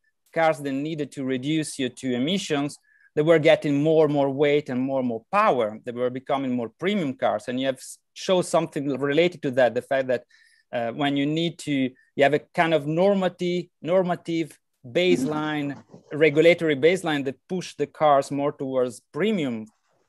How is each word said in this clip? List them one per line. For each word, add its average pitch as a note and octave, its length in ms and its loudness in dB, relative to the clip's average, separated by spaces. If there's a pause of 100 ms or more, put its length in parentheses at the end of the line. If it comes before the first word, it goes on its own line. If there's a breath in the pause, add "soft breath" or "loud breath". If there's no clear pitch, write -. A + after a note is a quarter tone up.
(340)
cars D#3+ 240 2
that C#3+ 140 -6
needed D3 400 -6
to C#3 120 -8
reduce C3+ 500 -4
C C3+ 100 -4
O B2 40 -4
two B2 260 -6
emissions, D3 600 -2 (380 soft breath)
they D3+ 80 2
were E3 160 6
getting D3+ 440 4
more D#3 240 6
and D3 80 -2
more C#3 160 2
weight D3 400 2
and B2+ 100 -2
more C3+ 200 -2
and B2+ 80 -2
more A2+ 220 -4
power. C3 540 2
They B2 80 -8
were B2 180 -2
becoming C3 460 -4
more A2+ 140 -4 (100)
premium F3 340 -2
cars. A2 320 -2
And B2+ 140 -4
you C3 60 -4
have C3 100 -2
s-, - 220 -18 (160)
show F#3 260 0
something D#3+ 480 -2 (100)
related D3+ 440 0
to C#3+ 80 -2
that, B2 240 2
the A#2+ 80 -2
fact C3 260 -2
that, A#2+ 160 -2 (480 soft breath)
uh, A#2 200 -4
when C#3+ 240 -2
you C#3 100 0
need D#3+ 320 -2
to, - 140 -6 (440 soft breath)
you C#3 80 6
have C#3 80 4
a D3 60 2
kind E3 340 0
of D3 140 0
normative, F3+ 800 0 (160)
normative E3 760 -2 (260)
baseline, D3+ 960 -2 (320)
regulatory D#3 640 4
baseline D#3 520 0
that C3 100 -6 (100)
push F3+ 300 -8
the C#3+ 100 -4
cars C#3 440 2
more C#3+ 200 -2
towards C3 520 -4 (100)
premium D3 540 -2 (420)